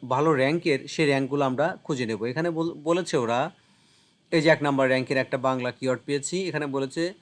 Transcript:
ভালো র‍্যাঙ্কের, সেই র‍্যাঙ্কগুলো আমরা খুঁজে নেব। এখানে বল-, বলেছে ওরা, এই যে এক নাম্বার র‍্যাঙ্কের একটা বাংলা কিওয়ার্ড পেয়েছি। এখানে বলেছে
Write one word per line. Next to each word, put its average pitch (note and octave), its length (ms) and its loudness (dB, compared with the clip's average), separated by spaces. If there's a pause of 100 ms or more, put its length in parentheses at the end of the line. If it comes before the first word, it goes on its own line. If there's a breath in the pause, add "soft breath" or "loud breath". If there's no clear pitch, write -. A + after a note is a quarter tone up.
ভালো D3 240 4
র‍্যাঙ্কের, C#3+ 540 2
সেই D#3 180 0
র‍্যাঙ্কগুলো C#3 400 2
আমরা C#3 380 0
খুঁজে B2+ 220 -4
নেব। G#2+ 180 -4
এখানে D#3 260 -2
বল-, E3 240 -4
বলেছে E3 440 -2
ওরা, B2 340 0 (800 soft breath)
এই E3 100 4
যে D3+ 80 6
এক D3+ 140 4
নাম্বার C3+ 240 2
র‍্যাঙ্কের C3 300 2
একটা C3 200 -2
বাংলা B2+ 340 0
কিওয়ার্ড B2+ 340 -2
পেয়েছি। D3 420 -4
এখানে D3+ 180 -4
বলেছে C#3 560 -4